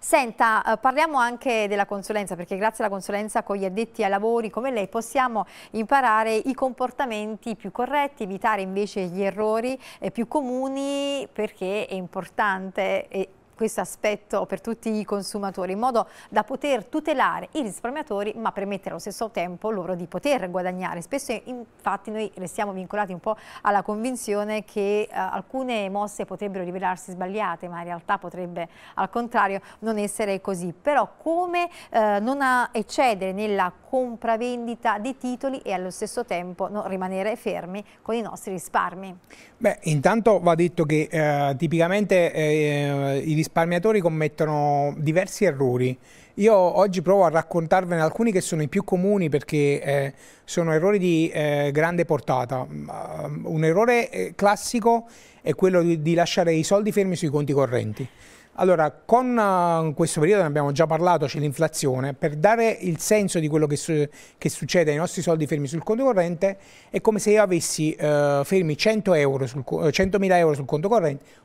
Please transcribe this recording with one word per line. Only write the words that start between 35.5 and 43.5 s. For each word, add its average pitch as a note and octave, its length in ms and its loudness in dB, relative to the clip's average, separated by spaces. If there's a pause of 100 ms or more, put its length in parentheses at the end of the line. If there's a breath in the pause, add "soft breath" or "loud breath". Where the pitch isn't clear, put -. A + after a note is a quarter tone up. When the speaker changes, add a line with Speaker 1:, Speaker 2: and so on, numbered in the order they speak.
Speaker 1:
e - 140 -8
allo F#3 180 -4
stesso A3 340 -8
tempo F3+ 440 -6
non G3+ 200 -6
rimanere F#3+ 480 -4
fermi F#3 480 -8 (160 soft breath)
con A3 140 -6
i A#3 80 -2
nostri F#3 300 -10
risparmi? F#3 640 -4 (420 loud breath)
Speaker 2:
Beh, G3+ 240 2
intanto F3+ 580 4
va F3 160 4
detto E3+ 280 2
che, D3+ 240 2
eh, C#3+ 480 0
tipicamente, E3+ 760 2
eh, C#3+ 920 0
i D#3 100 0
risparmiatori F3 680 2